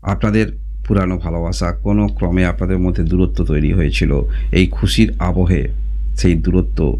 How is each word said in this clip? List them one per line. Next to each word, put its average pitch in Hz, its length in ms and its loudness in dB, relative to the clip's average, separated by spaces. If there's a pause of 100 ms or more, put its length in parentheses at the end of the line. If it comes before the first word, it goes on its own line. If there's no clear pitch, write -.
(120)
আপনাদের 107 340 2 (380)
পুরানো 95 400 0
ভালোবাসা 85 440 -2 (180)
কোনো 104 160 2 (140)
ক্রমে 90 260 0 (100)
আপনাদের 92 320 -2
মধ্যে 90 260 0
দূরত্ব 90 280 2 (120)
তৈরি 76 280 2
হয়েছিল, 76 340 2 (460)
এই 92 80 6 (100)
খুশির 107 320 2 (200)
আবহে 90 340 2 (580)
সেই 90 140 4 (100)
দূরত্ব 90 340 0 (220)